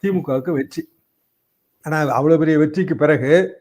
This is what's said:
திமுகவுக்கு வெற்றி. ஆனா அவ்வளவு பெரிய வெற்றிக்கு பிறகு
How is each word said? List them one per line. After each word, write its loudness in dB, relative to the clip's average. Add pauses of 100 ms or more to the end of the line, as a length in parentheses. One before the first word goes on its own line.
திமுகவுக்கு -2
வெற்றி. -6 (1000)
ஆனா -4 (120)
அவ்வளவு 2
பெரிய 2
வெற்றிக்கு 0
பிறகு 0 (300)